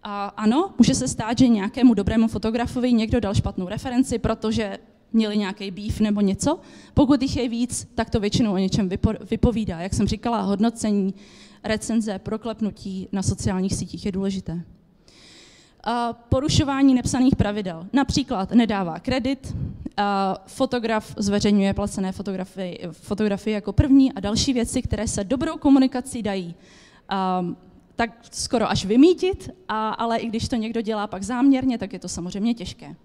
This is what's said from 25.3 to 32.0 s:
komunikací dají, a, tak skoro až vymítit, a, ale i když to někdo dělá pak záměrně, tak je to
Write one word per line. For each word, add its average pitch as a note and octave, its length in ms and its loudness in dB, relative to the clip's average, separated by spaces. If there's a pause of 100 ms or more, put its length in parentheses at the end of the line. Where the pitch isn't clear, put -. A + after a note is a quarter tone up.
komunikací C4 640 2
dají, F#3+ 320 -4 (540)
a, F#3 360 0 (500)
tak A3+ 140 0 (220)
skoro - 380 -2
až G3 160 0
vymítit, E4+ 640 4 (180)
a, A3 220 -2
ale A#3 280 -2
i A#3 100 -4
když A3+ 200 -2
to - 80 -2
někdo A3+ 260 -2
dělá G#3 260 -4
pak F#3+ 160 -8
záměrně, B3+ 540 2
tak F#3+ 160 -6
je F3+ 60 -10
to F#3 80 -12